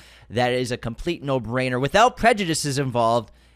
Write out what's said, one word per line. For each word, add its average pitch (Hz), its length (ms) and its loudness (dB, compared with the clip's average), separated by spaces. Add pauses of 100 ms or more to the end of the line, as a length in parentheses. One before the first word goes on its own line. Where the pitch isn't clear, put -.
(280)
that 123 240 0
it 127 80 0
is 120 100 -4
a 123 60 -6
complete 135 480 -6
no-brainer 127 560 -2
without 202 360 4
prejudices 165 600 0
involved, 120 540 0 (240)